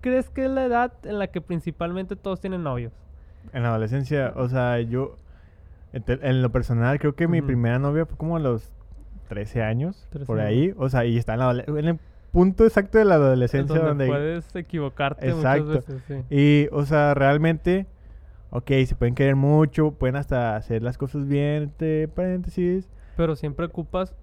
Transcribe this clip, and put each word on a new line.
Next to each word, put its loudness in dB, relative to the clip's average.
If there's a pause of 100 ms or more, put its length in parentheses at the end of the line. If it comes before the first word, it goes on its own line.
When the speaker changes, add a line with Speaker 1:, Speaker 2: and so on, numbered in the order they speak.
Speaker 1:
crees 0
que -4
es 0
la -2
edad 0 (100)
en -8
la -2
que -6
principalmente -6
todos -8
tienen -6
novios? -6 (600)
Speaker 2:
En -2
la 2
adolescencia, -2
o -2
sea, 0
yo, -4 (760)
en -8
te-, -2
en 2
lo 0
personal, 0
creo 0
que 0
mi 2
Speaker 1:
Ujú. -2
Speaker 2:
primera 2
novia 0
fue -12
como -4
a -2
los -2 (560)
trece -6
años, -4
Speaker 1:
Trece -12
Speaker 2:
por 0
Speaker 1:
años. 0
Speaker 2:
ahí, 2
o -2
sea, 2
y 2
está -2
en -2
la 2
adole-, -4
en -2
el 0 (340)
punto 6
exacto 4
de 6
la 6
adolescencia 2
Speaker 1:
Donde 2
Speaker 2:
donde 0
Speaker 1:
puedes -4
equivocarte -6
muchas -2
Speaker 2:
Exacto. 2
Speaker 1:
veces, -4
sí. -8
Speaker 2:
Y, 6
o 0
sea, 4
realmente, 2 (640)
ok, -8 (180)
se -2
pueden 0
querer 2
mucho, 4
pueden -2
hasta -2
hacer -4
las -6
cosas -6
bien, -2
entre -4
paréntesis. -4 (280)
Speaker 1:
Pero 0
siempre -6
ocupas -8